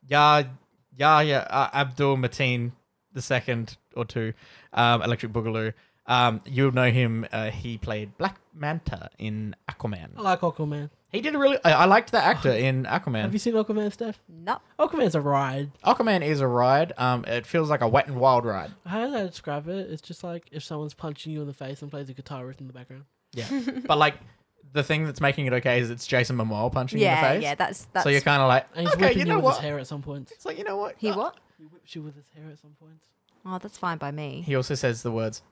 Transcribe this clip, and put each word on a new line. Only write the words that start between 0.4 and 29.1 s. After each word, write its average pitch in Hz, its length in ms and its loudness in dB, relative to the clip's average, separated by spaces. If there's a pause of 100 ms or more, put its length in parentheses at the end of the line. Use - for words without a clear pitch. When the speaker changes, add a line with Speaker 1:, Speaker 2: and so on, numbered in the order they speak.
Speaker 1:
Yahya, 151 540 4
uh, 131 240 0
Abdul 139 440 0
Mateen 123 540 -2 (420)
the 127 80 -8
second 120 560 -4 (180)
or 117 100 -4
two, 110 280 -6 (400)
um, 120 280 4
Electric 113 320 -4
Boogaloo. 110 400 -4 (320)
Um, 120 400 2
you'll 135 260 0
know 123 180 2
him. 117 440 2
Uh, 110 180 -4
he 113 260 -10
played 107 400 -10
Black 190 220 -4 (140)
Manta 156 560 -8 (100)
in 107 340 -6 (160)
Aquaman. 95 480 -8
Speaker 2:
I - 40 -12
like 185 180 2
Aquaman. 151 500 -4 (200)
Speaker 1:
He 208 120 -4
did 302 140 -4
a - 20 0
really. 277 280 4
I, 165 60 8
I 151 140 8
liked 214 260 6
the 214 120 4
actor 147 280 4
Speaker 2:
<laughs> - 20 4
Speaker 1:
in 131 320 2
Aquaman. 123 380 -2
Speaker 2:
Have 104 100 -2
you 208 60 0
seen 233 160 -2
Aquaman, 214 360 0
Steph? 226 280 -10 (100)
Speaker 3:
No. 170 300 -6 (200)
Speaker 2:
Aquaman's 254 360 2
a 151 60 2
ride. 139 500 0 (120)
Speaker 1:
Aquaman 214 420 2
is 151 140 0
a 135 80 2
ride. 127 500 4
Um, 123 280 0
it 117 200 -4
feels 160 240 0
like 147 120 2
a 117 80 2
wet - 180 2
and 135 100 -6
wild 123 280 4
ride. 92 260 -4 (140)
Speaker 2:
How 208 220 -4
do 285 100 -6
I 208 60 -2
describe 151 440 -8
it? 190 240 -8
It's 156 100 -10
just - 220 -16
like 170 280 -10
if 156 120 -12
someone's 151 300 -8
punching 156 400 -10
you 151 80 -6
in 147 60 -8
the 143 60 -10
face 135 280 -12
and 147 100 -14
plays 143 180 -12
a 131 40 -14
guitar 131 320 -12
riff 131 160 -16
in 135 60 -16
the 127 60 -18
background. 131 300 -20 (300)
Speaker 1:
Yeah, 117 140 -8 (240)
Speaker 3:
<laughs> 254 140 -10
Speaker 1:
but, 151 120 4
like, 151 180 4 (560)
the 143 120 0
thing 156 220 0
that's 143 140 -8
making 139 280 2
it 123 60 0
okay 123 280 2
is 117 80 -2
it's 120 180 -10
Jason 123 300 0
Momoa 110 340 -2
punching 135 280 -4
you 208 60 6
in 180 60 6
the 156 60 4
Speaker 3:
Yeah, 143 160 4
Speaker 1:
face. - 100 0
Speaker 3:
yeah, 143 120 -2
that's, - 360 -4
that's 185 140 0
Speaker 1:
So 143 40 4
you're 143 120 6
kinda 139 260 4
like, 127 180 6 (100)
Speaker 2:
And 170 120 -4
he's 202 80 2
Speaker 1:
"Okay, 180 120 0
Speaker 2:
whipping 233 120 4